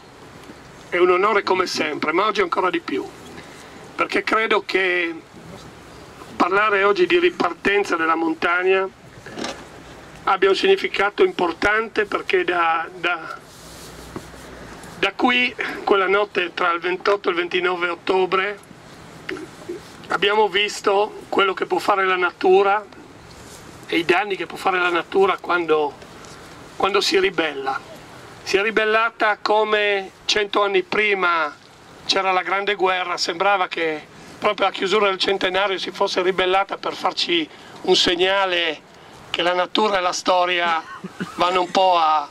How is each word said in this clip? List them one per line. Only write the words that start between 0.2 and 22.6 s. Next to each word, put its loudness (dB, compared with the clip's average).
è -2
un 6
onore 2
come 0
sempre, -4
ma 2
oggi 0
ancora 0
di -2
più, -4
perché -2
credo 0
che 0
parlare 2
oggi 4
di 4
ripartenza 0
della 0
montagna 0
abbia 4
un 4
significato 2
importante, 0
perché -2
da, 0
da, -6
da -2
qui, 2
quella 2
notte 0
tra 0
il -2
ventotto -2
e 2
il -2
ventinove -2
ottobre, 0
abbiamo 2
visto 0
quello 2
che -6
può -2
fare 0
la 2
natura 4